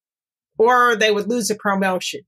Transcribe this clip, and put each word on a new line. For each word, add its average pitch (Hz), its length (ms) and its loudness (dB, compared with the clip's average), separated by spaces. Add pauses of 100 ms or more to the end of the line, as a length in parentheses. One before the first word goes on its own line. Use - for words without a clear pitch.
(580)
or 240 380 4
they 214 140 2
would 202 180 -2
lose 233 220 -2
a 214 40 -2
promotion 190 720 -4